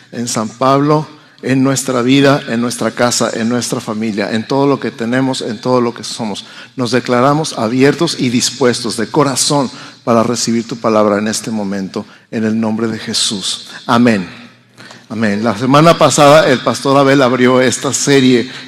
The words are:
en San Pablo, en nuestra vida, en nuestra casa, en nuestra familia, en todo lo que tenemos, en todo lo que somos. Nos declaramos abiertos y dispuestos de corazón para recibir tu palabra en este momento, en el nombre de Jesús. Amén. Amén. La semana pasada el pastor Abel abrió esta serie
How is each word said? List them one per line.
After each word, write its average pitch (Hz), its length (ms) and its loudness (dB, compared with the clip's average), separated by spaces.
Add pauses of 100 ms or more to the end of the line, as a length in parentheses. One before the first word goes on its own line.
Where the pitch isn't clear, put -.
(140)
en 117 160 -6
San 110 180 -4
Pablo, 139 580 0 (360)
en 131 200 0
nuestra 131 400 0
vida, 139 460 4
en 117 140 -2
nuestra 117 300 -4
casa, 120 420 0
en 113 160 -2
nuestra 120 320 -4
familia, 107 500 -4
en 110 160 -4
todo 139 180 0
lo 135 140 2
que 120 120 -6
tenemos, 127 500 -2
en 107 180 -6
todo 123 220 0
lo 117 120 -2
que 110 120 -14
somos. 107 400 -8 (320)
Nos 120 140 -4
declaramos 127 680 0
abiertos 139 600 0
y 127 120 -2
dispuestos 117 680 -2
de 107 120 -4
corazón 139 640 0 (360)
para 117 180 4
recibir 117 440 -2
tu 127 100 -8
palabra 107 400 2
en 107 100 -2
este 113 240 -6
momento, 101 540 -6 (260)
en 113 140 -4
el 110 120 0
nombre 113 300 -2
de 110 120 -6
Jesús. - 680 -6 (200)
Amén. 117 420 2 (800)
Amén. 107 340 -2
La 110 140 -2
semana 147 400 4
pasada 151 500 6
el 123 120 2
pastor 135 380 0
Abel 139 240 4
abrió 123 380 4
esta 127 320 0
serie 127 580 2 (180)